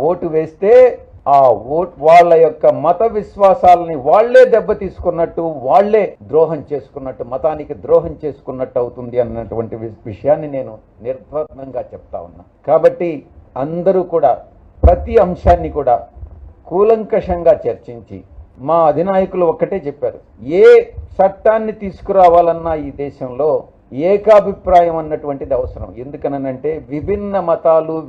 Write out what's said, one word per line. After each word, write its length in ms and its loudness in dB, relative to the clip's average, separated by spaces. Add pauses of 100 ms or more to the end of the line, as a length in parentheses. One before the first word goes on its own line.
ఓటు 260 -4
వేస్తే 380 -2 (640)
ఆ 20 6 (380)
ఓట్, 180 -4 (140)
వాళ్ళ 240 8 (120)
యొక్క 220 0 (180)
మత 180 0 (140)
విశ్వాసాలని 800 2 (120)
వాళ్లే 340 6 (120)
దెబ్బతీసుకున్నట్టు, 880 -4 (240)
వాళ్లే 360 2 (280)
ద్రోహం 280 0 (100)
చేసుకున్నట్టు, 640 -12
మతానికి 440 -6 (100)
ద్రోహం 280 0 (100)
చేసుకున్నట్టు 580 -8
అవుతుంది 420 -8
అన్నటువంటి 580 -8
వి-, 100 -12 (180)
విషయాన్ని 460 -4
నేను 180 -10 (340)
నిర్ద్వంద్వంగా 840 -10
చెప్తా 360 -16
ఉన్నా. 160 -20 (240)
కాబట్టి 420 2 (540)
అందరూ 400 -2 (100)
కూడా 180 2 (500)
ప్రతి 340 2 (100)
అంశాన్ని 540 0
కూడా 180 0 (720)
కూలంకషంగా 840 0 (100)
చర్చించి, 540 -10 (480)
మా 80 0 (140)
అధినాయకులు 640 -2
ఒక్కటే 340 -4
చెప్పారు, 320 -8 (420)
ఏ 60 8 (500)
చట్టాన్ని 640 0
తీసుకురావాలన్నా 920 0 (140)
ఈ 40 -12 (120)
దేశంలో 460 -6 (640)
ఏకాభిప్రాయం 880 2
అన్నటువంటిది 580 -8
అవసరం. 300 -8 (160)
ఎందుకనంటే 640 -8 (220)
విభిన్న 560 -6
మతాలు, 480 0 (120)